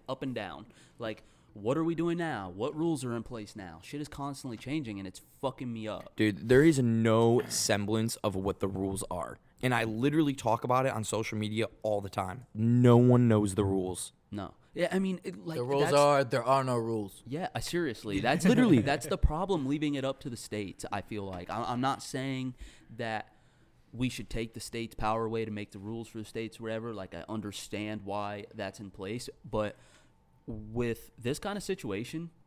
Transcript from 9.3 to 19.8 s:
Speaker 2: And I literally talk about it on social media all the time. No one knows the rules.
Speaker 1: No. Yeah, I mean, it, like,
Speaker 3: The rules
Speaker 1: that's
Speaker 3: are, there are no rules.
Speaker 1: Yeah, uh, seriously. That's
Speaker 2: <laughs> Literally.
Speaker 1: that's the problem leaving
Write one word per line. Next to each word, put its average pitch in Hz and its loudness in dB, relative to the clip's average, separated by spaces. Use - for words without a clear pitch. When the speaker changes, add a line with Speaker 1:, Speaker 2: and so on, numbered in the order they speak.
Speaker 2:
And 127 2
I 113 2
literally 139 2
talk 113 0
about 127 2
it 131 2
on 107 -2
social 110 -4
media 107 0
all 104 2
the 98 -8
time. 95 -4
No 120 8
one 123 8
knows 104 4
the 104 2
rules. 95 -2
Speaker 1:
No. 101 -10
Yeah, 175 0
I 180 0
mean, 190 -2
it, 190 -10
like, 160 -6
Speaker 3:
The 123 -2
rules 139 2
Speaker 1:
that's 143 4
Speaker 3:
are, 143 6
there 120 0
are 135 4
no 127 0
rules. 113 -2
Speaker 1:
Yeah, 151 -6
uh, 120 -2
seriously. 117 -4
That's 147 2
Speaker 2:
<laughs> - -
Literally. 220 8
Speaker 1:
that's 139 0
the 180 -2
problem 170 2
leaving 147 0